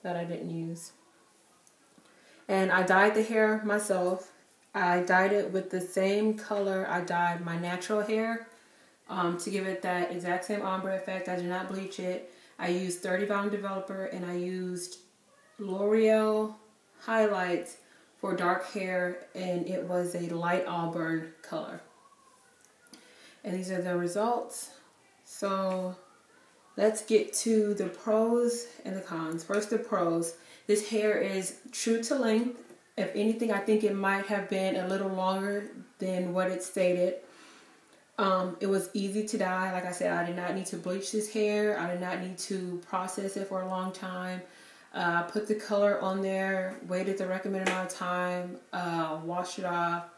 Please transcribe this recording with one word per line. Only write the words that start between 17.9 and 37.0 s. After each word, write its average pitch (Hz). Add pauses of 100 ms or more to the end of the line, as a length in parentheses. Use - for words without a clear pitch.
for 185
dark 180
hair, 185
and 180
it 185
was 175
a 170
light 175
auburn 165
color. - (1600)
And 185
these 185
are 180
the 180
results. 202 (560)
So 185 (760)
let's 214
get -
to 214
the 190
pros 233 (180)
and 190
the 190
cons. 165
First, 208
the 220
pros. 170 (320)
This 208
hair 214
is 190 (140)
true 226
to 294
length. 240 (340)
If 202
anything, 220
I 196
think 214
it 196
might 196
have 196
been 190
a 185
little 190
longer 190 (260)
than 180
what 185
it 185
stated. 180 (1040)